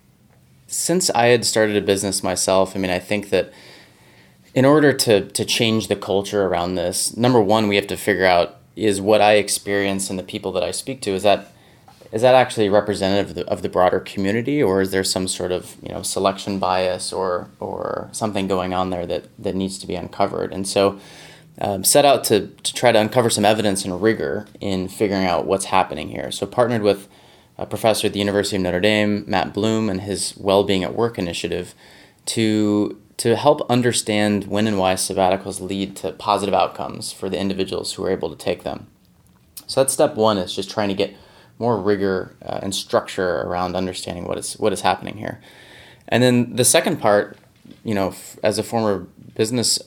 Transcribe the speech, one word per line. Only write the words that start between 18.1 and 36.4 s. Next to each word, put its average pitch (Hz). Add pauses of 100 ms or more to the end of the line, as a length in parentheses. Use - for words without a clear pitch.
something 101
going 92
on 92
there 87
that, 85 (120)
that 101
needs 95
to 92
be 90
uncovered? 87
And 95
so, 98 (600)
um, 98
set 143
out 131
to, 104
to -
try 120
to 107
uncover 117
some 107
evidence 107
and 90
rigor 101 (140)
in 92
figuring 95
out 85
what's 95
happening 85
here. 67
So -
partnered 117
with 98 (480)
a 92
professor 107
at 95
the 101
University 101
of 95
Notre 87
Dame, 104
Matt 92
Bloom, 110
and 92
his 98
Wellbeing 98
at -
Work 117
initiative 87 (540)
to, 107 (180)
to 113
help 147
understand 107
when 104
and 104
why 92
sabbaticals 95
lead 95
to 95
positive 101